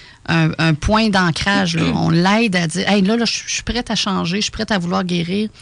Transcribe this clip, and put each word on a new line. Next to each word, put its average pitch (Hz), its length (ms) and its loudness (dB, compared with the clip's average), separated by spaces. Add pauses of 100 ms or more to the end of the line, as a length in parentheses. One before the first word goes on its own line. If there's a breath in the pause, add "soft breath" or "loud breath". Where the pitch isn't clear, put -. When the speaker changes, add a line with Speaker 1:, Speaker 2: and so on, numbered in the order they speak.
(280 loud breath)
Speaker 1:
un, 160 300 2
un 160 160 2
point 214 360 2
d'ancrage, 190 640 0
là. 165 120 0
Speaker 2:
<clears throat> 160 60 0
Speaker 1:
On 165 160 0
l'aide 190 460 2
à 175 100 0
dire, « 180 220 -4
Hey, 202 140 2
là, 208 140 2
là, 233 80 0
je, - 220 -4
je - 80 -8
suis - 80 -6
prête 240 280 -6
à 220 40 -4
changer, 180 440 -2
je 214 40 -4
suis - 80 -4
prête - 220 -6
à 202 60 0
vouloir 180 260 -2
guérir. » 180 460 -2 (120)